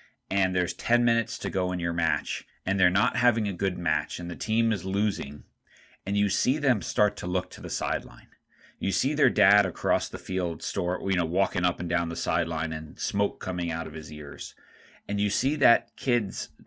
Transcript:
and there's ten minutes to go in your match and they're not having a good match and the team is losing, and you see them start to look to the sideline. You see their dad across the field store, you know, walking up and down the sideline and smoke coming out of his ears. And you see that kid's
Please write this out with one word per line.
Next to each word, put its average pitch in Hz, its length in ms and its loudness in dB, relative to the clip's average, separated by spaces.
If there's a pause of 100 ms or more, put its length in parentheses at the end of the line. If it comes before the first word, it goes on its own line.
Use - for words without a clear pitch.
(320)
and 95 240 2
there's 90 180 2
ten 120 320 2
minutes 117 320 0
to 98 140 -4
go 92 200 0
in 90 80 -2
your 85 140 0
match 80 540 -2 (180)
and 98 140 0
they're 92 100 6
not 104 280 2
having 117 300 4
a 98 60 -2
good 90 240 0
match 78 400 -2
and 87 140 -6
the 80 40 -4
team 113 360 2
is 92 140 -2
losing, 92 580 0 (600)
and 101 120 0
you 101 120 4
see 131 280 0
them 131 240 2
start - 360 2
to 90 100 -6
look 90 240 -2
to - 100 -12
the 87 80 -8
sideline. - 600 -6 (500)
You 95 120 0
see 139 220 0
their 139 160 4
dad 101 360 4
across 92 440 0
the - 80 -8
field 87 460 -2
store, 90 420 -2
you 98 100 2
know, 87 100 2
walking 90 400 0
up 85 140 0
and 90 100 -4
down 85 200 0
the 82 60 -4
sideline 82 560 -2
and 78 260 -8
smoke - 420 0
coming 87 300 -4
out 82 160 -4
of 78 80 -8
his 78 180 -10
ears. 73 440 -10 (520)
And 101 120 -2
you 101 100 2
see 143 280 0
that 120 400 2
kid's 120 520 -2 (180)